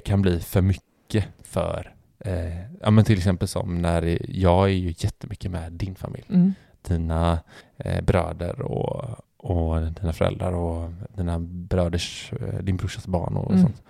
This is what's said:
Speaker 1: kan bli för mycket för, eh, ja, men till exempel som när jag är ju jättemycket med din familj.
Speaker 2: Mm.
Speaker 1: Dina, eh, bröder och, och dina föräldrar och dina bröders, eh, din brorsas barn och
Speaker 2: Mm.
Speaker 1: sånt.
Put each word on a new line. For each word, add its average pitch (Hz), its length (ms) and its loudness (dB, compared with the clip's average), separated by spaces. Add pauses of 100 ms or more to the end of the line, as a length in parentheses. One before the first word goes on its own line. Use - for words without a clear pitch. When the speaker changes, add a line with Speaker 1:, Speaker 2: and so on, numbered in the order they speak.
Speaker 1:
kan 101 180 4
bli 87 180 4
för - 200 0
mycket 95 640 0 (180)
för, 85 520 -6 (300)
eh, 85 360 -4 (200)
ja, 107 100 0
men 107 140 8
till 107 140 4
exempel 92 300 0
som 87 340 -4
när 85 360 2 (100)
jag 92 360 4
är 98 100 6
ju 90 240 -2
jättemycket - 520 -6
med 82 220 -8
din 92 220 -6
familj. - 340 -12
Speaker 2:
Mm. 185 260 6 (340)
Speaker 1:
Dina, 82 500 2 (380)
eh, 90 280 -4
bröder 85 580 -2
och, - 420 -4 (320)
och 80 460 0
dina 82 300 -2
föräldrar 92 400 0
och 85 380 -4 (260)
dina 85 240 -2
bröders, 87 1000 -2
eh, 101 220 -4
din 92 140 0
brorsas - 300 -6
barn 92 300 -2
och 101 140 -4
Speaker 2:
Mm. 185 120 6
Speaker 1:
sånt. - 280 2